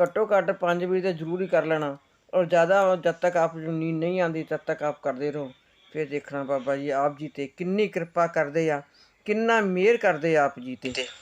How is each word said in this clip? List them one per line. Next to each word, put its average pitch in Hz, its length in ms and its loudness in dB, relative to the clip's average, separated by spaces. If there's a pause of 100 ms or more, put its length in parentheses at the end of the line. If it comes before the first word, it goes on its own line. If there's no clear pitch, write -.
ਘੱਟੋ 208 240 0
ਘੱਟ 196 240 2
ਪੰਜ 175 340 0
ਵਾਰੀ 185 160 0
ਤਾਂ 185 120 0
ਜ਼ਰੂਰ 165 300 -4
ਹੀ 190 40 -2
ਕਰ 160 200 2
ਲੈਣਾ, 151 320 -2 (360)
ਔਰ 180 120 4
ਜ਼ਿਆਦਾ 180 500 4
ਜਦ 170 160 0
ਤੱਕ 175 240 0
ਆਪ 165 200 0
ਨੂੰ 160 220 -4
ਨੀਂਦ 160 200 -2
ਨਹੀਂ 175 220 -2
ਆਉਂਦੀ, 165 220 0
ਤਦ 156 140 -6
ਤੱਕ 151 260 -6
ਆਪ 147 200 -4
ਕਰਦੇ 139 300 -4
ਰਹੋ। 139 200 -8 (400)
ਫਿਰ 151 160 -4
ਦੇਖਣਾ 143 340 -6
ਬਾਬਾ 135 340 -2
ਜੀ 143 140 -6
ਆਪ 139 280 0
ਜੀ 151 100 -10
'ਤੇ 139 180 -8
ਕਿੰਨੀ 190 420 -2
ਕਿਰਪਾ 170 380 -2
ਕਰਦੇ 160 440 0
ਆ, 143 120 -2 (420)
ਕਿੰਨਾ 226 360 2
ਮਿਹਰ 196 360 2
ਕਰਦੇ 165 400 2
ਆ 147 80 6
ਆਪ 135 140 -2
ਜੀ 127 180 -10
'ਤੇ। 127 180 -8 (280)